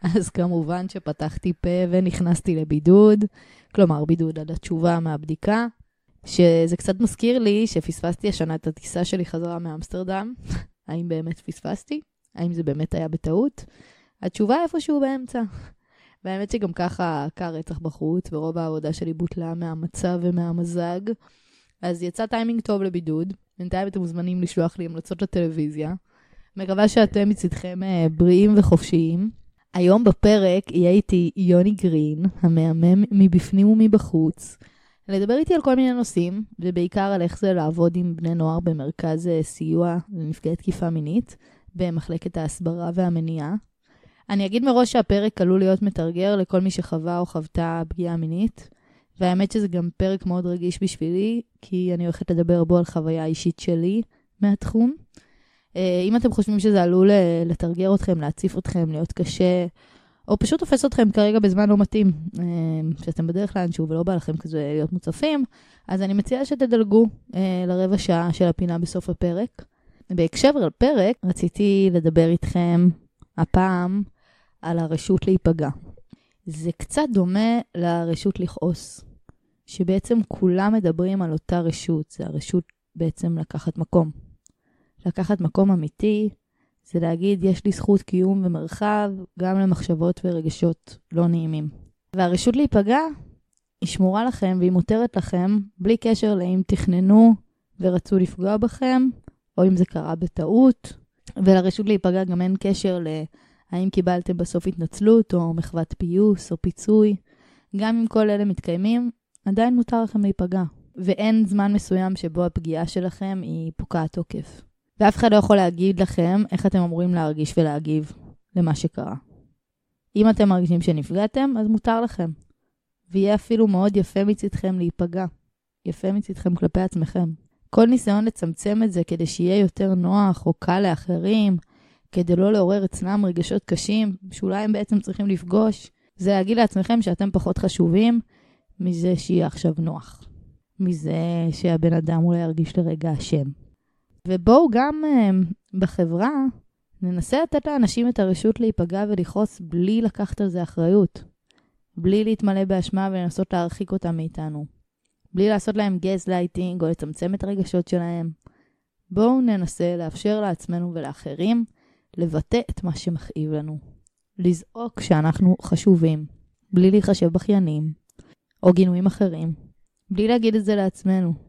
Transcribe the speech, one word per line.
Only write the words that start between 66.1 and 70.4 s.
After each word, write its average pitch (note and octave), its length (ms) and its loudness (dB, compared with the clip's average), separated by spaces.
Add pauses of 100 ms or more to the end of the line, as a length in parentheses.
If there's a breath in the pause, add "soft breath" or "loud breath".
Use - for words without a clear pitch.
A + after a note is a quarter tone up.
מציעה B3+ 300 -2
שתדלגו, A3+ 600 4 (280)
אה, F#3 320 -2
לרבע F#3 320 0
שעה E3+ 340 0
של F#3 120 0
הפינה E3+ 340 0
בסוף E3+ 320 -6
הפרק. F3 540 -4 (460 soft breath)
בהקשר F3+ 420 2